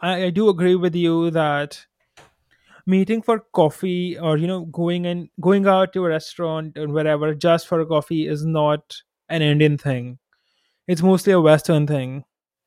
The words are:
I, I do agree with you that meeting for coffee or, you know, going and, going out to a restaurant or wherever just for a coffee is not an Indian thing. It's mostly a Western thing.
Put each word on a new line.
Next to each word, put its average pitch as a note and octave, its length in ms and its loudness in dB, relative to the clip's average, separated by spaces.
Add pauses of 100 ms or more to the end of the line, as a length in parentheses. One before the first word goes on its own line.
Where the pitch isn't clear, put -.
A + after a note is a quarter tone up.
I, F3+ 240 -2
I F3+ 40 0
do G#3 200 2
agree F3+ 260 2
with F3 200 0
you E3 360 0
that D3 540 -4 (1000)
meeting F#3+ 360 0
for A3+ 180 0 (140)
coffee F3+ 640 -2
or, D#3 200 0
you E3 100 -2
know, F3+ 180 -6
going F3 400 -4
and, F3 240 -6 (100)
going G3 280 2
out F#3+ 260 2
to F#3 120 -4
a E3+ 40 0
restaurant D#3 680 -6
or D3+ 100 -8
wherever D3+ 480 -2
just E3 320 0
for E3+ 120 -2
a D#3+ 60 -2
coffee D#3 420 -2
is D3+ 180 -6
not D3+ 520 -2 (320)
an D#3+ 120 -2
Indian D3 360 4
thing. B2 400 -6 (680)
It's E3 160 -2
mostly F#3+ 300 4
a F3 80 6
Western D3+ 460 4
thing. C3+ 360 -6 (420)